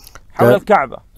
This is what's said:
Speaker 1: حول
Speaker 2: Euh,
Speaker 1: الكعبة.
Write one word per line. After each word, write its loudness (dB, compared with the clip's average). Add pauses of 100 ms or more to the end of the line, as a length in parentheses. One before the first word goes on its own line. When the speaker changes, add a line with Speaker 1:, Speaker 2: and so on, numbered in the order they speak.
(340)
Speaker 1:
حول 0
Speaker 2:
Euh, 0
Speaker 1:
الكعبة. -2 (200)